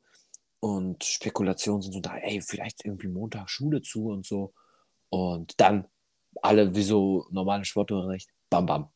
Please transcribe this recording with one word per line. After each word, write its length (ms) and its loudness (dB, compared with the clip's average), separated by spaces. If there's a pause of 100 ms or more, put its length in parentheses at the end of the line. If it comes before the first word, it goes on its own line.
(600)
Und 440 -2
Spekulationen 800 -2
sind 120 -10
so 60 -6
da, 180 -8
ey, 240 -4
vielleicht 440 -10
irgendwie 220 -8
Montag 420 -8
Schule 320 0
zu 260 -4
und 180 -6
so. 280 -4 (560)
Und 500 -2
dann 280 6 (540)
alle 340 6
wie 80 4
so 480 4
normalen 340 0
Sportunterricht, 640 -2 (200)
bam, 160 4
bam, 300 -2